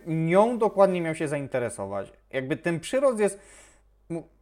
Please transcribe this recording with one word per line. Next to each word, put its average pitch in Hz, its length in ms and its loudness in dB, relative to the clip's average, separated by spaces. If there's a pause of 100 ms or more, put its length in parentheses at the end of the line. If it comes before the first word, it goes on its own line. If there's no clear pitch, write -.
nią 175 520 2
dokładnie 196 440 4
miał 160 140 -4
się 160 120 -4
zainteresować. 113 840 -4 (160)
Jakby 131 280 -4
ten 170 220 -2
przyrost 262 400 0
jest 196 200 0 (680)
mu-, 165 180 -8 (140)